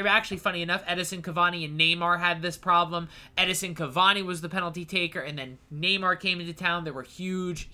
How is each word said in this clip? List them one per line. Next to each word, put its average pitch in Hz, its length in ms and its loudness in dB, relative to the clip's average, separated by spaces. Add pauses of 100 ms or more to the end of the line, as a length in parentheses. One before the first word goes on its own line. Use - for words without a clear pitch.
actually, 208 300 4
funny 180 260 0
enough, 175 240 0
Edison 175 340 -2
Cavani 175 440 2
and 151 140 -2
Neymar 170 400 4
had 170 220 0
this 170 160 -4
problem. 170 520 2 (280)
Edison 185 380 0
Cavani 180 500 2
was 180 160 -4
the 170 80 -6
penalty 175 360 -4
taker, 175 340 -2
and 147 180 -8
then 131 200 -10 (160)
Neymar 180 460 2
came 180 200 -2
into 170 140 -8
town. 175 300 -2
There 151 100 -6
were 127 100 -8
huge, 185 720 -4